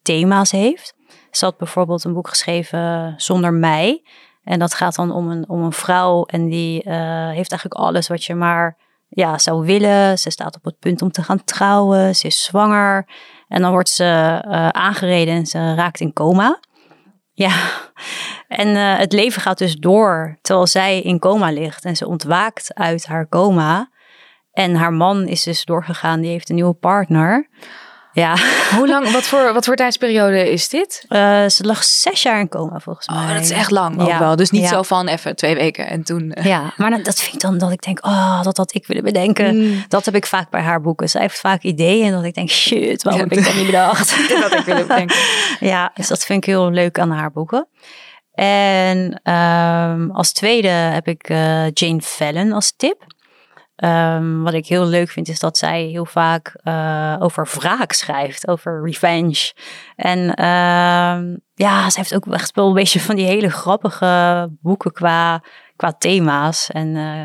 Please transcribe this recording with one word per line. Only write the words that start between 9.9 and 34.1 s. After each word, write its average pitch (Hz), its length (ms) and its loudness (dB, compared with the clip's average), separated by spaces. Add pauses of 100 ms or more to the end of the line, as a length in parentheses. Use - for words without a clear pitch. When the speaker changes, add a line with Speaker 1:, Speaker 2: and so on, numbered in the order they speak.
Speaker 1:
Ze - 100 -4
staat - 260 -10
op - 100 -20
het 165 140 -10
punt 175 220 -2
om 185 100 0
te 170 120 -6
gaan 190 200 -2
trouwen. 196 720 2
Ze - 120 0
is - 160 -2
zwanger. 202 640 2 (400)
En - 140 0
dan 180 100 4
wordt 185 180 2
ze, - 140 0
eh, 165 680 2
aangereden 180 640 0
en 170 120 0
ze 165 300 -2
raakt 170 240 -2
in 160 140 -4
coma. 190 460 2 (760)
Ja, 190 160 0 (960)
en, 208 280 0
eh, 202 220 2
het 185 140 0
leven 208 300 2
gaat 185 160 -2
dus 175 180 0
door 165 680 2
terwijl 180 260 2
zij 190 340 2
in 180 180 0
coma 190 320 2
ligt. 151 340 -6
En 175 100 -4
ze - 120 -4
ontwaakt 175 640 -2
uit 170 320 -2
haar 160 240 -4
coma. 175 600 2 (600)
En 180 240 0
haar 165 180 2
man 185 340 2
is - 160 -2
dus 170 220 -4
doorgegaan, 165 560 -2
die 165 100 -2
heeft 170 180 -8
een 170 60 -2
nieuwe 175 180 2
partner. 185 760 2 (640)
Ja. 165 240 2 (420)
Speaker 2:
Hoe 269 100 4
lang, 277 240 0
wat 254 120 0
voor, 262 300 2
wat 233 120 0
voor 233 100 2
tijdsperiode 214 760 2
is 175 180 -2
dit? - 380 -4
Speaker 1:
Eh, 202 400 4
ze 190 180 2
lag 214 180 0
zes - 400 0
jaar 220 160 2
in 190 100 -2
coma, 165 300 -8
volgens - 280 -12
Speaker 2:
Oh, 160 180 -4
Speaker 1:
mij. 160 80 -2
Speaker 2:
dat 160 100 -2
is 165 80 0
echt - 200 0
lang 175 300 0
ook 170 60 2
Speaker 1:
Ja. 170 120 0